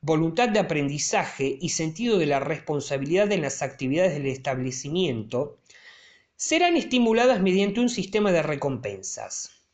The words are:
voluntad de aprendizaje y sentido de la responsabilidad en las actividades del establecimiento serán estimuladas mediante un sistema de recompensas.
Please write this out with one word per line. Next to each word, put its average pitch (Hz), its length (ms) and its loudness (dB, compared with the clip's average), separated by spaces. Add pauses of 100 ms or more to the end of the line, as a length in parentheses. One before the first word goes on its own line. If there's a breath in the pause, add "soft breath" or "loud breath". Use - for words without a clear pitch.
voluntad 165 480 2
de 214 100 2
aprendizaje 151 1000 -2
y 175 80 -4
sentido 185 500 0
de 156 80 2
la 143 140 2
responsabilidad 147 880 -2
en 180 120 0
las 139 200 -4
actividades 147 520 0
del 143 120 -4
establecimiento 131 1300 -4 (760 loud breath)
serán 339 420 2
estimuladas 240 640 4
mediante 190 380 2
un 240 100 2
sistema 214 440 0
de 165 100 4
recompensas. 113 1080 -6 (220)